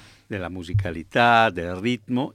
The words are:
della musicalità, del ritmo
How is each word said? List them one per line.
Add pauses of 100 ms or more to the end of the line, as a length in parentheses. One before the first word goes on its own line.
(260)
della
musicalità,
del
ritmo